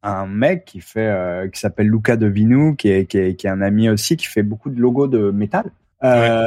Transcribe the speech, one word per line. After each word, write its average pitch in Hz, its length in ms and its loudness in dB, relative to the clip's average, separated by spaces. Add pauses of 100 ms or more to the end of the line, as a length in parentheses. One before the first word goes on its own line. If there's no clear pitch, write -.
à 101 180 -6
un 98 60 -8
mec 127 380 -2
qui - 160 -20
fait, 110 280 -4
euh, 92 400 -4
qui - 120 -12
s'appelle 107 280 0
Luca 110 280 2
Dovinou, 113 600 2
qui 107 140 -2
est, 95 160 2
qui 101 120 -2
est, 92 160 0
qui - 120 -8
est 98 40 -2
un 95 120 -4
ami 104 260 2
aussi, 107 280 0
qui - 100 -8
fait - 180 -2
beaucoup 110 260 -6
de 123 100 -6
logos 123 280 2
de 107 240 0
métal, 104 320 -2 (400)
euh, 117 420 2